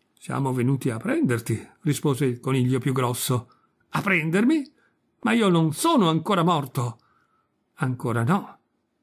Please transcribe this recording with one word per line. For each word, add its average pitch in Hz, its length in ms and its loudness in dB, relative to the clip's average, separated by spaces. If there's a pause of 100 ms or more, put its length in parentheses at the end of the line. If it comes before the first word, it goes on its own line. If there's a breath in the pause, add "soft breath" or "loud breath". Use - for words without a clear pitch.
(160)
"Siamo 131 360 -4
venuti 131 380 0
a 92 80 -4
prenderti", 135 720 -2 (140)
rispose 143 420 -2
il 123 140 -2
coniglio 131 400 0
più 131 140 -2
grosso. 123 580 -2 (400 soft breath)
"A 151 100 -4
prendermi? 202 720 0 (500)
Ma 220 100 0
io 226 160 4
non 165 240 4
sono 262 360 2
ancora 160 360 0
morto." 139 540 -2 (800)
"Ancora 123 440 -2
no, 170 360 -2 (440)